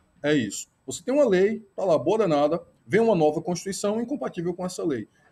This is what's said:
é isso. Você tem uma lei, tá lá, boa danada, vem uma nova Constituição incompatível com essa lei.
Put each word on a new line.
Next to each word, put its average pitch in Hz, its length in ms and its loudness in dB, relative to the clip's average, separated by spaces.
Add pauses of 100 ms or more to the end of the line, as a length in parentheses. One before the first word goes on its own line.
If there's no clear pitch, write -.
(220)
é 147 100 2
isso. 110 360 -2 (180)
Você - 160 -10
tem 247 100 -4
uma 285 140 4
lei, 202 340 2 (140)
tá 185 100 -6
lá, 165 140 4
boa 165 200 0
danada, 160 440 2 (240)
vem 170 140 2
uma 226 140 4
nova 156 280 2
Constituição 196 580 -4
incompatível 233 540 -6
com 180 100 -8
essa 185 200 -8
lei. 127 240 -4 (240)